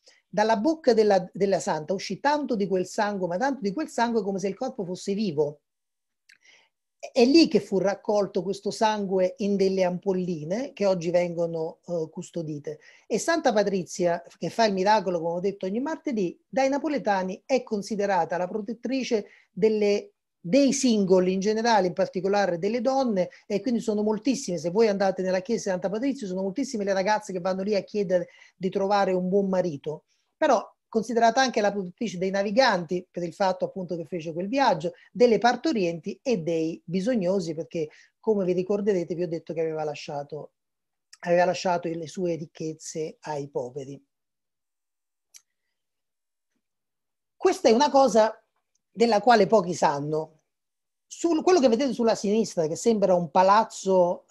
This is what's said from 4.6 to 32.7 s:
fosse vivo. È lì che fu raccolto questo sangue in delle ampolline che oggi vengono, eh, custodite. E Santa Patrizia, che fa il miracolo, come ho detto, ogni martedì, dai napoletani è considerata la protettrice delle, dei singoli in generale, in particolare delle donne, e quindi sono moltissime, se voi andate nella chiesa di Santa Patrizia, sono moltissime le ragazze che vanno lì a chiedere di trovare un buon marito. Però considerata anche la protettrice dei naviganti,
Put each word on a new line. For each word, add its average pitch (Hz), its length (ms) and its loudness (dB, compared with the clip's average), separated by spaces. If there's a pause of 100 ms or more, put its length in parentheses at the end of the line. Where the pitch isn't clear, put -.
fosse 180 300 -6
vivo. 151 480 -2 (1400)
È - 240 0
lì 285 240 8
che 202 140 2
fu - 160 -4
raccolto 196 680 -2
questo 196 260 -6
sangue 196 680 0
in 202 180 0
delle 190 300 2
ampolline 180 880 -4
che 202 120 -2
oggi 180 260 0
vengono, 170 760 -2
eh, 165 240 -4
custodite. 156 680 -10 (280)
E 214 120 -2
Santa 320 340 0
Patrizia, 185 680 -2 (160)
che 170 120 -8
fa 226 160 0
il 208 80 0
miracolo, 185 480 0
come 170 140 -4
ho 180 40 -6
detto, 196 260 -4
ogni 202 140 -4
martedì, 277 640 -4
dai 262 220 0
napoletani 214 800 -2
è 254 180 0
considerata 196 720 -2
la 180 140 -2
protettrice 220 800 -4 (220)
delle, 208 640 0 (280)
dei 254 320 4
singoli 190 640 4
in 196 60 -2
generale, 214 480 2
in 175 60 -2
particolare 190 640 0
delle 208 220 -2
donne, 233 500 0 (160)
e 202 140 -4
quindi 226 220 -2
sono 208 200 -2
moltissime, 214 560 -2
se 160 120 -6
voi 220 180 4
andate 190 340 0
nella 185 200 0
chiesa 202 220 -4
di 202 80 -2
Santa 180 180 -4
Patrizia, 220 360 -4
sono 185 160 -6
moltissime 202 440 -4
le 196 80 0
ragazze 202 400 -2
che 180 80 -6
vanno 190 220 -2
lì 208 120 -2
a 185 60 0
chiedere 185 480 -2 (260)
di 185 140 -4
trovare 196 420 0
un 185 160 0
buon 196 220 2
marito. 170 560 -4 (320)
Però 285 260 4 (240)
considerata 226 540 2
anche 247 180 0
la 202 120 2
protettrice 190 460 -8
dei 190 120 -2
naviganti, 196 800 0